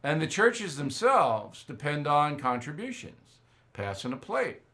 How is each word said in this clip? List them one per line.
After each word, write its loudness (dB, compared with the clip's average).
And 2
the 0
churches 2
themselves 2
depend -4
on 4
contributions, -6
passing -6
a -6
plate. -4